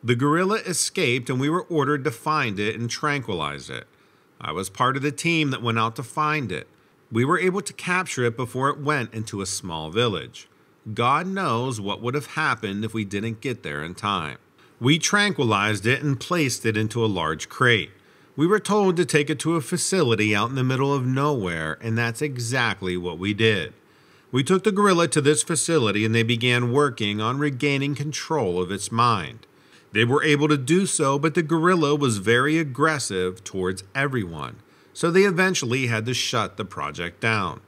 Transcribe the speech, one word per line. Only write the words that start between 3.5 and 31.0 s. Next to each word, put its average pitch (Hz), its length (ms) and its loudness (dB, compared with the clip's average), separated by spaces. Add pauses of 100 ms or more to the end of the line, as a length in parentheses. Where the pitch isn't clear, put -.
it. 60 160 -12 (520)
I - 120 -8
was 95 180 -4
part 131 260 0
of 135 60 -4
the 147 100 0
team 160 380 0
that 131 140 -4
went 117 160 0
out 113 160 -2
to 139 80 -8
find 151 480 -2
it. 80 160 -8 (440)
We 113 140 2
were 165 140 2
able 185 220 0
to - 120 -10
capture 180 500 -2
it 120 140 0
before 131 320 -2
it 147 100 -4
went 139 360 -2
into 110 260 -6
a 95 60 -4
small 80 420 -8
village. 90 580 -2 (460)
God 131 320 2
knows 131 560 -2
what 101 220 -6
would 123 100 -2
have 143 140 -4
happened 110 580 -2
if 104 80 -8
we 110 100 -2
didn't 104 380 -6
get 131 220 -6
there 73 200 -6
in 87 120 -10
time. 87 420 -4 (420)
We 143 200 4
tranquilized 110 880 2
it 131 160 2
and 139 160 0
placed 151 480 0
it 107 100 0
into 110 260 0
a 110 40 2
large 80 420 -2
crate. 117 400 4 (480)
We 147 100 2
were 208 120 4
told 196 380 2
to 175 80 2
take 147 240 2
it 151 100 -2
to 165 160 0
a 160 60 0
facility 117 760 2
out 110 140 0
in 135 60 -6
the 127 80 0
middle 131 300 0
of 135 120 0
nowhere, 110 720 -2
and 113 180 -2
that's 117 240 -2
exactly 117 760 -2
what 87 200 -6
we 98 160 -2
did. 104 400 0 (560)
We 131 140 0
took 185 220 2
the 214 80 4
gorilla 185 340 4
to 156 140 4
this 151 200 4
facility, 123 640 2
and 110 100 2
they 117 80 4
began 123 520 2
working 113 480 0
on 120 160 -2
regaining 139 580 0
control 135 680 -2
of 90 100 -4
its 98 200 -6
mind. 113 560 0 (460)
They 110 100 4
were 127 180 2
able 151 280 4
to 147 80 4
do 156 280 2
so, 139 320 0